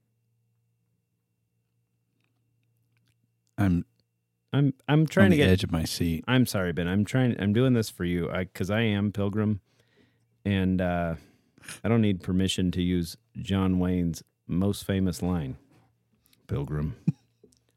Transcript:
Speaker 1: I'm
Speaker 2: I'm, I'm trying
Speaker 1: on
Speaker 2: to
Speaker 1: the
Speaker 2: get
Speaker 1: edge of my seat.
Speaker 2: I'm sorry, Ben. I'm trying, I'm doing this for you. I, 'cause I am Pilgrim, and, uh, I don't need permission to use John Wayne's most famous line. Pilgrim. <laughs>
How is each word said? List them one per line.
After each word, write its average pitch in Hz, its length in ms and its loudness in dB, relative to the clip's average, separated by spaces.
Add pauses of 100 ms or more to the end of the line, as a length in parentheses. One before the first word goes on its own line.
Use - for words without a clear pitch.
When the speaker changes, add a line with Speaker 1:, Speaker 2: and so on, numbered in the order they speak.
(3500)
Speaker 1:
I'm 90 280 2 (680)
Speaker 2:
I'm, 135 200 2 (160)
I'm 151 180 4
trying 190 200 6
Speaker 1:
on 196 60 8
Speaker 2:
to 160 40 4
Speaker 1:
the 147 60 4
Speaker 2:
get 92 80 6
Speaker 1:
edge 92 140 4
of 90 60 -6
my 82 140 -2
seat. 82 420 -2
Speaker 2:
I'm 123 200 4
sorry, 90 260 -2
Ben. 85 160 -2
I'm 98 160 0
trying, 127 340 0
I'm 101 140 0
doing 127 220 2
this 117 160 0
for - 160 -6
you. 87 240 -2
I, 92 160 -4
'cause 92 240 -6
I 107 100 0
am 104 320 0
Pilgrim, 104 480 -2 (840)
and, 95 380 0
uh, 87 360 -2 (680)
I 90 60 -2
don't 117 100 4
need 101 220 0
permission 92 480 0
to 90 100 -2
use 87 380 -2 (180)
John 95 420 0
Wayne's 90 440 -2 (240)
most 98 400 -2
famous 95 340 -2
line. 85 380 -4 (880)
Pilgrim. 73 500 -6 (100)
<laughs> - 60 0 (640)